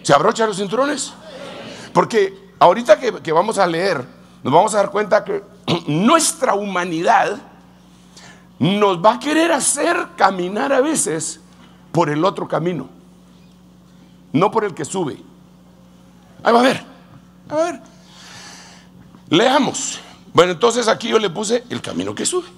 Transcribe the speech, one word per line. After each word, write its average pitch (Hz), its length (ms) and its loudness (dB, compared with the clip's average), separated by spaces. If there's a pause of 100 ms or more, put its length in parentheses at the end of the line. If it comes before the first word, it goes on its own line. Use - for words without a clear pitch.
¿Se - 100 2
abrocha 214 320 2
los 208 120 -4
cinturones? 233 560 -4 (800)
Porque 196 680 0
ahorita 240 400 6
que, 240 220 -2
que 156 100 -6
vamos 190 260 2
a 190 100 2
leer, 165 380 -2 (380)
nos 123 100 -2
vamos 190 200 4
a 214 40 0
dar 196 140 0
cuenta 208 320 0
que 170 200 -6 (220)
<clears throat> 165 220 -4
nuestra 226 680 0
humanidad 185 840 -2 (1200)
nos 190 440 2
va 220 120 6
a 240 40 -10
querer 320 320 0
hacer 311 640 -2
caminar 196 560 -2
a 254 100 2
veces 262 600 -4 (500)
por 160 180 2
el 151 140 -2
otro 185 240 -2
camino, 156 400 -4 (1400)
no 190 200 2
por 220 120 -2
el 190 100 -6
que 139 120 -10
sube. 151 360 -6 (1200)
Ahí 220 100 4
va 233 60 6
a 247 40 4
ver, 247 200 0 (680)
a - 60 -8
ver. 320 260 -2 (1500)
Leamos. 233 680 2 (340)
Bueno, 180 200 4
entonces 226 340 0
aquí 220 220 -2
yo 226 100 4
le 208 100 0
puse 214 400 -4
el 120 120 -8
camino - 340 -6
que - 100 -6
sube. 349 220 -4 (100)